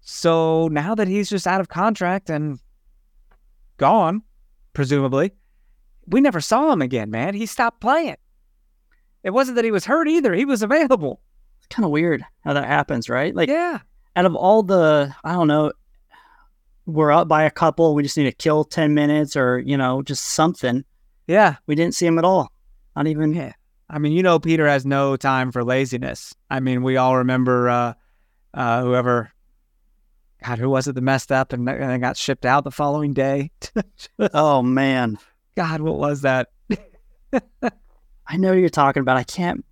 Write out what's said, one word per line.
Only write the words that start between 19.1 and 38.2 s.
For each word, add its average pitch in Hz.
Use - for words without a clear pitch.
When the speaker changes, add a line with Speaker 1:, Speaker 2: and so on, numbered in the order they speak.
Speaker 2:
or, 127
you 135
know, 131
just 135
something. 139
Speaker 1:
Yeah. 175
Speaker 2:
We 151
didn't 165
see 175
him 165
at 165
all. 180
Not 147
even 156
Speaker 1:
Yeah. 151
I 151
mean, 147
you 180
know, 170
Peter 160
has 139
no 139
time 131
for 123
laziness. 127
I 135
mean, 127
we 131
all 127
remember, 127
uh, 120
uh, 120
whoever, 123
God, 123
who 127
was 131
it 139
that 127
messed 135
up 131
and, 123
and 131
then 127
got 123
shipped -
out 135
the 139
following 147
day? 139
<laughs> -
Just -
Speaker 2:
Oh, 147
man. 127
Speaker 1:
God, 160
what 156
was 143
that? 131
<laughs> -